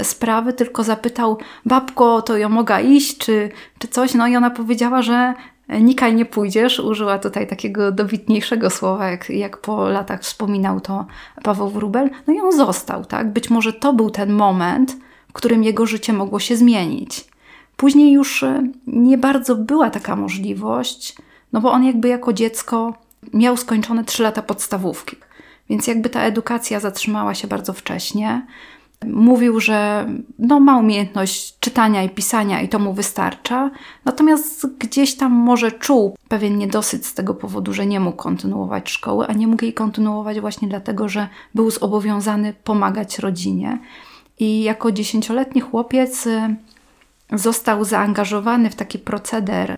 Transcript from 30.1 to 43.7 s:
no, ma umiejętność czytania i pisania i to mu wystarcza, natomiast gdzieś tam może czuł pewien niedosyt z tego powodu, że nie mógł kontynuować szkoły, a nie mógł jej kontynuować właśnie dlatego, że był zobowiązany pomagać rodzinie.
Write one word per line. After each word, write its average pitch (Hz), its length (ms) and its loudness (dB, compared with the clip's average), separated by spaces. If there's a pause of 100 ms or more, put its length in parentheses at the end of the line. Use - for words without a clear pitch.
no, 262 200 4
ma 277 180 8
umiejętność 202 840 0
czytania 220 440 2
i 190 60 -2
pisania 202 520 -2
i 185 80 -4
to 214 100 0
mu 202 140 0
wystarcza, 208 760 -4 (340)
natomiast 302 600 2 (100)
gdzieś 269 380 0
tam 262 160 0
może 240 400 4
czuł 226 460 2 (100)
pewien 208 300 -2
niedosyt 208 480 -2
z - 80 -10
tego 196 200 -4
powodu, 190 400 -6
że 196 120 -2
nie 202 140 0
mógł 175 180 0
kontynuować 190 720 -4
szkoły, 208 380 -2
a 214 60 -4
nie 214 140 2
mógł 226 160 2
jej 226 100 -2
kontynuować 214 640 -2
właśnie 208 280 -6
dlatego, 196 420 -4
że 202 180 -4 (280)
był 226 160 4
zobowiązany 208 840 -2 (100)
pomagać 202 560 -2
rodzinie. 190 600 -4 (600)